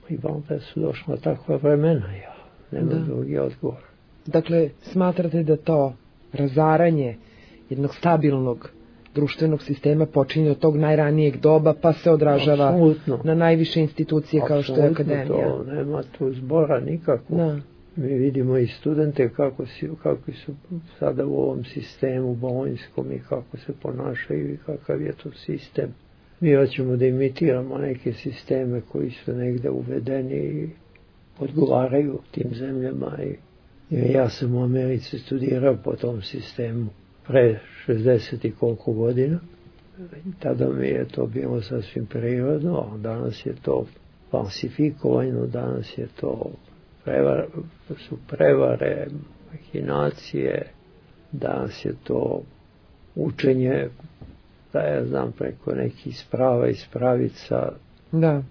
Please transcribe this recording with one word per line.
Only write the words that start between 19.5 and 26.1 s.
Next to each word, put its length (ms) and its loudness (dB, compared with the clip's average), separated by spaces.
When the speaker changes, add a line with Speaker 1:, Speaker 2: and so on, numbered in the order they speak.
Speaker 1:
si, 240 -10
kako 280 -2
su 220 -14
sada 260 0
u 120 -2
ovom 260 0
sistemu 720 -4
bolonjskom 760 -6
i 80 -8
kako 280 -8
se 240 -12
ponašaju 720 -6
i 40 -10
kakav 440 -6
je 120 -6
to 80 -12
sistem. 640 -8